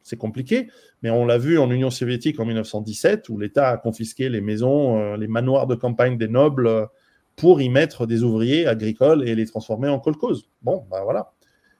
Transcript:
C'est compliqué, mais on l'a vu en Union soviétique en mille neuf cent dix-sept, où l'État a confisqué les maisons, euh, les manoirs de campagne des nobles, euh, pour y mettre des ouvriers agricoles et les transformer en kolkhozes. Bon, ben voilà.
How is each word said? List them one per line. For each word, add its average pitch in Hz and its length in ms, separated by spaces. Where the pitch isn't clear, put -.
C'est - 140
compliqué, 131 520
mais 113 80
on 120 160
l'a 120 120
vu 156 200
en 127 120
Union 127 200
soviétique 127 500
en 110 60
mille 113 100
neuf 110 100
cent 107 140
dix-sept, 175 480
où 107 100
l'État 127 300
a 120 80
confisqué 117 540
les 110 100
maisons, 117 580
euh, 104 180
les 110 120
manoirs 127 400
de 120 80
campagne 123 420
des 113 80
nobles, 131 400
euh, 110 200
pour 165 240
y 131 80
mettre 131 380
des 117 180
ouvriers 123 420
agricoles 117 640
et 113 80
les 110 100
transformer 113 420
en 139 120
kolkhozes. 156 480
Bon, 131 280
ben 95 140
voilà. 180 280